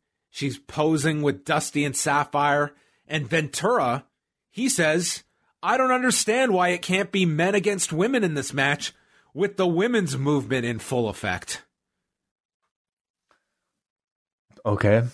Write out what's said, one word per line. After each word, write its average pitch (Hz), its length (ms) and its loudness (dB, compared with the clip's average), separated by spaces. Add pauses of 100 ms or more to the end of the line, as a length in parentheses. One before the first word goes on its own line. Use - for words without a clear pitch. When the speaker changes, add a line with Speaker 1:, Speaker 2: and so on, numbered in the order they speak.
(300)
Speaker 1:
she's 139 280 -6
posing 151 640 0
with 139 220 -2
Dusty 151 400 -2
and 139 120 -4
Sapphire, 147 760 0 (360)
and 147 200 -4
Ventura, 156 760 0 (440)
he 254 200 -4
says, 165 560 0 (360)
"I 202 160 0
don't 262 140 2
understand 254 640 2
why 180 140 4
it 175 140 -2
can't 190 280 0
be 190 160 2
men 170 300 2
against 202 360 -2
women 220 300 0
in 170 120 0
this 135 200 -6
match, 139 400 -2 (400)
with 196 220 -2
the 185 100 2
women's 180 500 0
movement 131 500 0
in 117 120 -4
full 120 300 -2
effect." - 560 -6 (3000)
Speaker 2:
Okay. 104 380 4 (120)